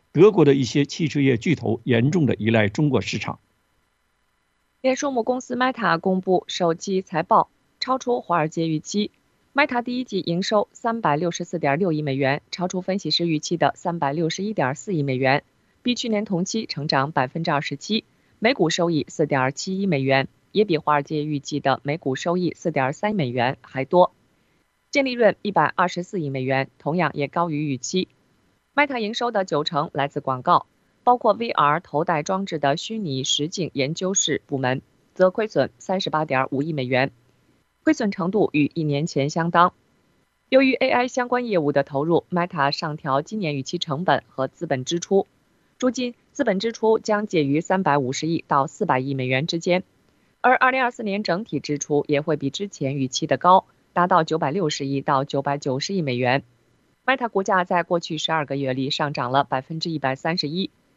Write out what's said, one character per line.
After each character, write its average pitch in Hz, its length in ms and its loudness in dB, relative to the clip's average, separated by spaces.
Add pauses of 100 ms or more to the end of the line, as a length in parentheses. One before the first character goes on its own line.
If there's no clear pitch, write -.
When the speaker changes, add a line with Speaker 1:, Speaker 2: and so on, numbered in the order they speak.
(120)
Speaker 1:
德 185 180 8
国 190 140 6
的 139 100 8
一 139 80 0
些 139 220 0
汽 151 240 -4
车 143 120 -2
业 135 160 4
巨 156 200 0
头 - 260 -2
严 123 300 2
重 170 140 2
地 104 100 2
依 107 140 -2
赖 110 180 4
中 151 200 0
国 127 120 2
市 - 180 -4
场。 - 220 -8 (1400)
Speaker 2:
脸 262 140 2
书 285 160 -4
母 233 140 0
公 254 160 -2
司 247 160 -8
Meta 240 420 0
公 185 220 0
布 185 260 2
首 170 280 0
季 190 280 -4
财 165 220 -4
报， 196 260 4 (300)
超 254 180 -2
出 247 220 -2
华 175 160 -2
尔 160 120 2
街 165 200 -4
预 156 100 0
期。 202 320 -4 (440)
Meta 269 280 2
第 247 160 -6
一 254 60 -4
季 190 160 -4
营 170 220 0
收 208 300 2
三 233 280 -4
百 147 160 2
六 170 140 -2
十 175 140 -6
四 170 140 -6
点 147 200 2
六 180 140 0
亿 151 100 -2
美 139 120 -2
元， 139 360 0
超 180 180 -4
出 180 120 -6
分 190 180 -4
析 151 120 -6
师 170 160 2
预 156 120 0
期 165 180 -6
的 143 200 2
三 170 220 -4
百 143 140 0
六 160 180 0
十 190 140 -6
一 214 80 -4
点 143 220 0
四 190 200 -6
亿 147 80 0
美 135 140 -2
元， 135 260 2 (400)
比 247 120 0
去 233 140 -6
年 214 160 0
同 185 200 -2
期 220 220 -4
成 147 200 -8
长 143 240 0
百 131 160 0
分 165 160 -6
之 170 80 -2
二 143 100 0
十 143 160 -8
七， - 280 -4 (340)
每 240 160 2
股 165 160 2
收 170 200 0
益 151 180 0
四 156 180 -2
点 131 280 0
七 190 260 -6
一 202 60 -2
美 143 160 0
元， 135 260 2 (240)
也 202 120 2
比 170 140 0
华 151 140 0
尔 147 100 2
街 151 220 -4
预 151 140 -2
计 139 220 -6
的 135 220 2
每 143 140 -2
股 131 180 -4
收 175 220 -2
益 180 180 -2
四 - 160 -6
点 135 220 0
三 214 220 -4
美 143 160 -2
元 123 320 -2
还 135 220 -6
多。 180 280 4 (800)
净 277 140 2
利 254 80 -4
润 233 300 4
一 208 80 -4
百 156 140 2
二 180 240 0
十 175 140 -6
四 180 180 -6
亿 143 100 -4
美 131 120 -4
元， 131 260 -2 (100)
同 151 180 -4
样 165 180 2
也 143 120 -2
高 170 240 -2
于 147 220 -4
预 127 60 -6
期。 - 300 -4 (640)
Meta 285 240 0
营 214 160 -4
收 240 160 -4
的 202 140 0
九 156 200 -2
成 151 280 -4
来 143 160 -2
自 143 120 -8
广 127 220 -4
告， 170 240 4 (380)
包 247 120 6
括 233 160 2
V 220 180 -4
R 147 280 2
头 156 260 -2
戴 156 200 0
装 190 200 -2
置 170 140 -6
的 143 180 2
虚 220 220 -8
拟 139 240 -4
实 147 240 -2
境 165 260 -6
研 135 220 -2
究 190 200 -4
室 - 320 0
部 143 120 -4
门， 131 240 -2 (320)
则 185 160 4
亏 220 160 -4
损 135 320 0
三 190 220 -4
十 - 100 -6
八 156 140 0
点 131 260 0
五 131 100 -2
亿 160 120 -4
美 135 120 -4
元， 127 280 0 (720)
亏 311 100 4
损 214 160 -2
程 190 220 -4
度 202 200 2
与 143 220 2
一 165 80 -2
年 151 240 0
前 147 240 -2
相 170 220 -2
当。 175 220 6 (760)
由 262 120 6
于 269 140 4
A 262 160 2
I 247 160 2
相 247 220 -2
关 247 180 -2
业 196 140 2
务 143 100 0
的 139 140 2
投 143 200 -4
入， 165 260 2
Meta 170 420 0
上 151 240 -6
调 143 260 -2
今 220 160 -8
年 156 160 -4
预 135 80 -4
期 175 160 -8
成 160 260 -6
本 143 220 2
和 131 220 -4
资 - 180 -10
本 131 180 -2
支 170 140 -2
出。 196 300 0 (500)
如 254 140 0
今， 247 240 -6 (160)
资 285 100 -2
本 202 160 0
支 226 140 -2
出 220 260 2
将 208 300 -2
介 156 160 2
于 143 160 2
三 190 240 0
百 147 140 4
五 131 140 -2
十 151 140 -6
亿 165 220 -2
到 143 180 2
四 - 200 -6
百 135 120 2
亿 135 160 -4
美 127 140 -2
元 131 180 0
之 170 140 -4
间， 185 240 0 (560)
而 254 160 6
二 254 160 2
零 262 100 0
二 247 80 0
四 233 140 -10
年 202 180 -2
整 196 220 -2
体 - 160 -4
支 147 180 -4
出 147 300 0
也 143 120 2
会 151 160 0
比 139 140 -2
之 202 160 -8
前 143 300 -4
预 135 100 -2
期 - 220 -4
的 135 80 2
高， 185 300 6 (260)
达 180 160 2
到 175 160 4
九 160 120 -2
百 156 140 -2
六 170 180 0
十 147 160 -6
亿 139 160 -2
到 135 220 2
九 139 200 -4
百 143 160 -2
九 135 200 -4
十 196 160 -6
亿 180 80 -2
美 127 140 -2
元。 127 260 0 (640)
Meta 254 220 0
股 196 140 -2
价 190 220 2
在 180 180 0
过 170 180 -2
去 165 160 -8
十 160 160 -4
二 151 140 -2
个 139 100 -6
月 135 160 -2
里 131 160 -2
上 147 240 -4
涨 127 180 -4
了 135 140 4
百 131 160 -2
分 165 180 -8
之 170 120 -6
一 156 80 -4
百 135 180 -2
三 170 220 -4
十 147 100 -4
一， 180 220 -4 (260)